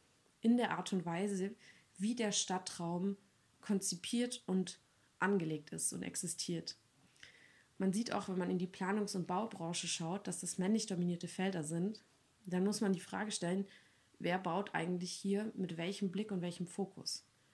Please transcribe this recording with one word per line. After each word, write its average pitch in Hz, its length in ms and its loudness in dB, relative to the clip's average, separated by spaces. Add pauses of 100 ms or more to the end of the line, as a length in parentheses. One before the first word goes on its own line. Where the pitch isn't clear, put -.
(420)
in 233 160 8
der 233 140 4
Art 170 200 -2
und 180 140 2
Weise, 190 480 0 (460)
wie 220 160 2
der 220 160 0
Stadtraum 185 840 0 (460)
konzipiert 214 840 0
und 185 320 0 (400)
angelegt 160 520 2
ist - 220 -2
und 165 80 -4
existiert. - 760 -4 (1000)
Man 190 160 4
sieht 226 180 0
auch, 202 160 0
wenn 185 120 0
man 180 100 2
in 185 80 4
die 180 100 2
Planungs- 196 480 0
und 175 120 0
Baubranche 180 600 -2
schaut, 170 400 -2
dass 180 120 -4
das - 180 -6
männlich 208 300 2
dominierte 175 400 0
Felder 185 360 -2
sind. 170 400 -2 (440)
Dann 180 160 2
muss 202 180 2
man 196 120 4
die 180 60 0
Frage 196 320 -4
stellen, 190 340 0 (540)
wer 175 180 2
baut 185 380 -2
eigentlich 180 360 -2
hier 202 440 0
mit 165 220 -4
welchem 185 340 -2
Blick 208 200 -2
und 185 100 -2
welchem 175 260 -4
Fokus? - 580 -4 (280)